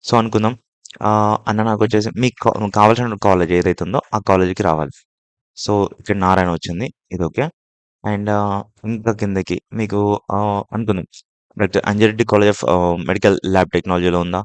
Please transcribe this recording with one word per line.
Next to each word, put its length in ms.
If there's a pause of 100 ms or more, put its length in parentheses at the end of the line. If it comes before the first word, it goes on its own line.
So 100
అనుకుందాం, 400 (460)
ఆహ్, 440
అన్న 180
నాకు 200
వచ్చేసి 340
మీకు 240
కా-, 320
కావాల్సిన 480
కాలేజ్ 320
ఏదైతే 300
ఉందో 240
ఆ 160
కాలేజీకి 400
రావాలి. 300 (680)
So 140 (220)
ఇక్కడ 240
నారాయణ 340
వచ్చింది, 360 (220)
ఇది 140
ఓకే. 220 (580)
And, 240
ఆహ్, 320 (240)
ఇంకా 300
కిందకి 420 (160)
మీకు, 280 (280)
ఆహ్, 400
అనుకుందాం, 380 (500)
డాక్టర్ 280
అంజిరెడ్డి 400
College 260
of, 180
ఆహ్, 340
మెడికల్ 440
ల్యాబ్ 240
టెక్నాలజీలో 500
ఉందా? 240